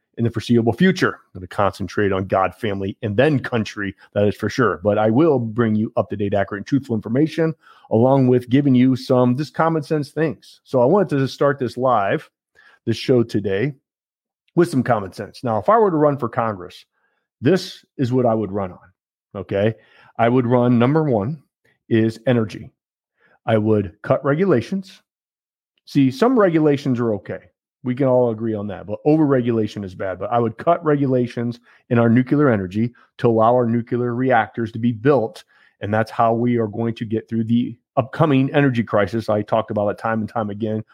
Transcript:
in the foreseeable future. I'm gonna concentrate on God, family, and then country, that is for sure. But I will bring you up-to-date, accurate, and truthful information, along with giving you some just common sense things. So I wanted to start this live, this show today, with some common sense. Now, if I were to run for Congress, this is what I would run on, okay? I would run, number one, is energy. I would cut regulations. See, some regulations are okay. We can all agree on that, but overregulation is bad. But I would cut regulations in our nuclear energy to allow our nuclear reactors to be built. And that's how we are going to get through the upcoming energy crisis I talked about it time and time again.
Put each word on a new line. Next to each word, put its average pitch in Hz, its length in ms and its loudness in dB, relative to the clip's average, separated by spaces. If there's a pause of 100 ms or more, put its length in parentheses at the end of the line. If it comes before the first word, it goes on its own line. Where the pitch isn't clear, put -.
(160)
in - 60 -4
the 117 80 0
foreseeable 113 420 0
future. 180 420 2 (200)
I'm 95 60 -14
gonna 92 80 -16
concentrate 98 640 -2
on 95 140 -2
God, 95 280 0
family, 98 480 -8
and 104 140 -4
then 139 240 2
country, 101 560 -6 (160)
that 104 160 2
is 98 80 -2
for 107 120 -4
sure. 98 360 0
But 104 120 2
I 107 140 2
will 139 300 2
bring 113 340 -2
you 107 220 -2
up-to-date, 104 380 -4
accurate, 98 260 -2
and 104 60 -14
truthful 135 280 -2
information, 151 580 -2 (380)
along 127 380 4
with 123 200 2
giving 135 280 2
you 131 180 4
some 123 420 2
just 147 160 -8
common 160 300 -2
sense 151 280 -4
things. - 520 -6
So - 180 0
I 120 40 6
wanted 156 340 2
to 135 80 0
start 143 320 -2
this 123 180 -6
live, 123 540 -2 (540)
this 113 120 -2
show 123 280 2
today, 104 500 -4 (800)
with 170 140 2
some 127 160 -2
common 104 280 -2
sense. 95 300 -14
Now, 113 160 -2
if - 100 -4
I 214 100 6
were 208 120 2
to 160 60 -2
run 147 200 2
for 123 120 -4
Congress, 107 560 -6 (560)
this 180 440 0 (120)
is 123 160 -2
what 127 140 2
I 113 80 2
would 104 180 -4
run 98 200 -6
on, - 200 -20 (420)
okay? 104 400 0 (440)
I 117 100 4
would 123 180 2
run, 123 320 4
number 143 260 2
one, 127 380 -2 (460)
is 110 380 0
energy. 117 440 -2 (760)
I 113 100 2
would 107 460 0
cut - 200 0
regulations. 160 800 -2 (880)
See, 139 240 2
some 240 280 2
regulations 151 640 2
are 117 140 0
okay. 98 300 -10 (380)
We 127 120 -4
can 135 120 0
all 127 240 4
agree 110 220 -4
on 104 140 -6
that, 87 200 -12
but 104 200 -10
overregulation 123 760 2
is 95 120 -10
bad. 95 240 -8
But 101 120 -8
I 120 80 0
would 113 200 -2
cut 170 260 0
regulations 127 760 -2 (300)
in 120 100 2
our 117 120 4
nuclear 131 400 2
energy 104 420 -2 (240)
to - 120 0
allow 113 260 4
our 127 120 2
nuclear 120 480 -2
reactors 117 580 0
to 117 60 -10
be 120 140 0
built. 113 520 0 (360)
And 101 140 -4
that's 110 160 0
how 117 240 2
we 120 240 0
are 117 80 -2
going 113 300 -4
to 120 100 -8
get 110 200 -6
through 113 180 -2
the 117 340 -2 (180)
upcoming 139 560 0
energy 135 320 2
crisis 107 460 -2
I 107 100 0
talked 107 300 -2
about 104 180 0
it 95 80 -4
time 110 240 -4
and 107 80 -6
time 107 220 -6
again. 107 440 -6